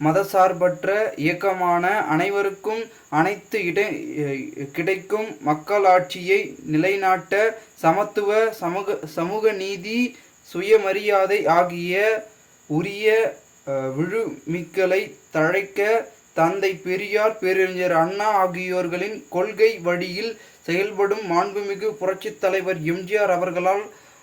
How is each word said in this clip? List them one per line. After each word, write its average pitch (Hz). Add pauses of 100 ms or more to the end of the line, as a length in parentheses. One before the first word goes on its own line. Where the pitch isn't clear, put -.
மதசார்பற்ற 185
இயக்கமான 175
அனைவருக்கும் 202 (260)
அனைத்து 190
இடை-, 147
கிடைக்கும் 190 (200)
மக்களாட்சியை 185 (100)
நிலைநாட்ட 190 (160)
சமத்துவ, 208
சமூக, 190
சமூக 208
நீதி, 202 (260)
சுயமரியாதை 196
ஆகிய 180 (400)
உரிய, 202 (320)
அ, 139
விழுமிக்களை 175 (200)
தழைக்க 196 (240)
தந்தை 190
பெரியார், 208
பேரறிஞர் 185
அண்ணா 180
ஆகியோர்களின் 185
கொள்கை 214
வழியில் 180 (240)
செயல்படும் 196
மாண்புமிகு 196
புரட்சித் 190
தலைவர் 185
எம் 170
ஜி 196
ஆர் 202
அவர்களால், 180 (400)